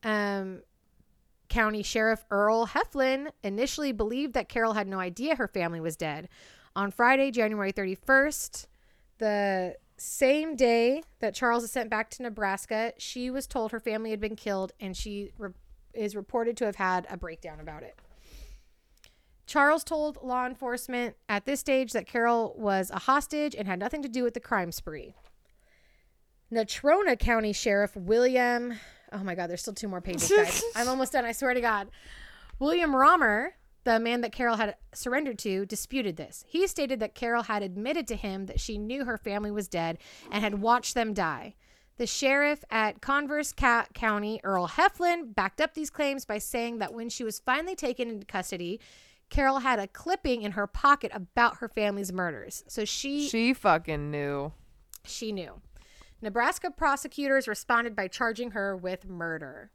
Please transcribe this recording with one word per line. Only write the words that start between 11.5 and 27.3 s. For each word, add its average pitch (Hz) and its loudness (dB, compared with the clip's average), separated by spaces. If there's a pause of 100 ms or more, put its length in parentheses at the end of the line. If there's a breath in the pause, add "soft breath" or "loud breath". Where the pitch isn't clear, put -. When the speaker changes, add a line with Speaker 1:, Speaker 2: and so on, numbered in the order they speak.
Speaker 1:
is 233 -8
sent 233 -4
back 220 -2
to - -12
Nebraska, 214 -2
she 247 -6
was 262 -6
told 226 -2
her 233 -6
family 220 -4
had 214 -4
been 214 -4
killed, 190 -4
and 190 -8
she 202 -8
re-, 202 -10 (420)
is 214 -4
reported 233 -2
to 247 0
have 208 -2
had 185 2
a 185 -10
breakdown 165 -12
about 151 -12
it. - -18 (1500 soft breath)
Charles 302 4
told 302 -2
law 254 -2
enforcement 247 -4 (140)
at 202 0
this 277 0
stage 262 2
that 196 -2
Carol 233 2
was 190 0
a 190 -6
hostage 294 2
and 196 -6
had 180 -2
nothing 208 -4
to 277 -6
do 247 -2
with 233 0
the 240 -6
crime 180 -2
spree. 151 -12 (1400)
Natrona 277 4
County 220 2